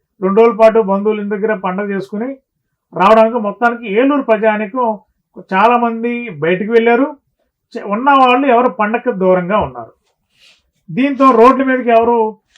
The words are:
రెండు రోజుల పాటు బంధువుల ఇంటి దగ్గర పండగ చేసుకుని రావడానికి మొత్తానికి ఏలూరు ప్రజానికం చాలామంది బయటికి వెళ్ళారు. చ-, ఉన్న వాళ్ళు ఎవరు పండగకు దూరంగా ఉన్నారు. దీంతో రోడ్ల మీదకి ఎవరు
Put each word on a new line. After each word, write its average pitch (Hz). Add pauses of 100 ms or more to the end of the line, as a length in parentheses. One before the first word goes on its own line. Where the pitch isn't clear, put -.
(240)
రెండు 196
రోజుల 233
పాటు 220
బంధువుల 202
ఇంటి 202
దగ్గర 214
పండగ 196
చేసుకుని 208 (680)
రావడానికి 220
మొత్తానికి 226
ఏలూరు 269
ప్రజానికం 220 (400)
చాలామంది 233
బయటికి 175
వెళ్ళారు. 240 (600)
చ-, -
ఉన్న 226
వాళ్ళు 262
ఎవరు 247
పండగకు 226
దూరంగా 185
ఉన్నారు. 123 (1000)
దీంతో 262
రోడ్ల 247
మీదకి 254
ఎవరు 226 (200)